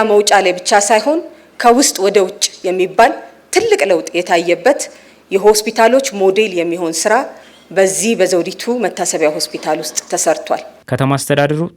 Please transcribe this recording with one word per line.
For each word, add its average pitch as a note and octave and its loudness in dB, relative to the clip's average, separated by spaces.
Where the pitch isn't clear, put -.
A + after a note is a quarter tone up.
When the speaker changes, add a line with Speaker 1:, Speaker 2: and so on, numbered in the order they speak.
Speaker 1:
መውጫ G#3 2
ላይ F#3 2
ብቻ G3+ 0
ሳይሆን C4 0
ከውስጥ A#3+ 4
ወደ G3 2
ውጭ - -6
የሚባል F#3 2
ትልቅ G#4 2
ለውጥ E3+ 0
የታየበት F3 0
የሆስፒታሎች A3 2
ሞዴል G3 0
የሚሆን E3+ -4
ስራ G#3+ 0
በዚህ F#3+ 0
በዘውዲቱ F#3 -2
መታሰቢያ F3 -2
ሆስፒታል D#3 -6
ውስጥ - -10
ተሰርቷል። - -4
Speaker 2:
ከተማ C3+ -2
አስተዳደሩ C#3+ 0